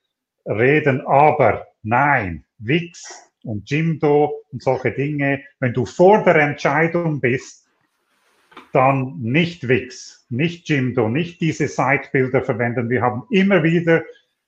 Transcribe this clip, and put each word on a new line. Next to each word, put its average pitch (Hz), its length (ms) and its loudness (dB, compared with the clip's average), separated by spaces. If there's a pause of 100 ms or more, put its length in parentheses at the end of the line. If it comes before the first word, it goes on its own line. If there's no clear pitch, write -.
(460)
reden, 131 600 2
aber 139 600 2 (160)
nein, 117 600 -2 (140)
Wix 170 720 -8 (140)
und 104 260 -10
Jimdo 147 800 0
und 123 120 -12
solche 123 300 -2
Dinge, 139 500 -4 (180)
wenn 127 120 -2
du 120 140 -2
vor 190 380 4
der 170 120 6
Entscheidung 156 840 0
bist, 127 460 -4 (1040)
dann 135 480 2
nicht 131 480 -2
Wix, - 600 -4
nicht 165 400 -4
Jimdo, 127 400 0
nicht 170 320 -4
diese 156 280 -2
Site-Builder 131 720 0
verwenden. 120 480 -2
Wir 123 120 0
haben 120 280 -2
immer 196 320 2
wieder 165 400 2 (460)